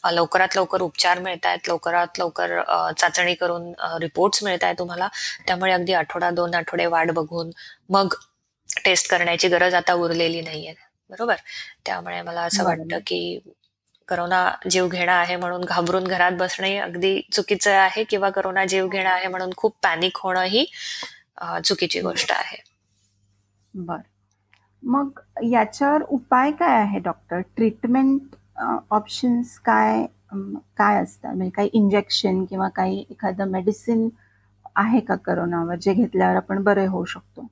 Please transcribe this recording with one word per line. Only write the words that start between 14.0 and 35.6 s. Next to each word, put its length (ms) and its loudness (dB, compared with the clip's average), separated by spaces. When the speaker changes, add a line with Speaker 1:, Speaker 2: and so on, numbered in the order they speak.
Speaker 1:
करोना 440 0
जीवघेणा 420 2
आहे 220 2
म्हणून 260 -4
घाबरून 420 0
घरात 280 2
बसणे 460 -2
अगदी 440 -2
चुकीचं 400 2
आहे 320 4
किंवा 260 0
करोना 360 0
जीवघेणा 440 0
आहे 180 0
म्हणून 300 -4
खूप 260 0
पॅनिक 340 0
होणं 260 0
ही, 220 2
अ, 280 -6
चुकीची 340 0
Speaker 2:
हम्म. 100 -2
Speaker 1:
गोष्ट 220 -2
आहे. 320 -4
Speaker 2:
बरं. 400 -10
मग 340 0
याच्यावर 580 2
उपाय 500 2
काय 300 4
आहे 180 0
डॉक्टर? 400 -4
ट्रीटमेंट, 840 2
अ, 80 -8
ऑप्शन्स 680 0
काय, 440 4
अम, 240 -8
काय 480 0
असतात? 320 -8
म्हणजे 140 -2
काही 240 0
इंजेक्शन 720 2
किंवा 240 -4
काही 400 -4
एखादं 380 -4
मेडिसिन 640 0
आहे 240 4
का 160 0
करोनावर 600 -2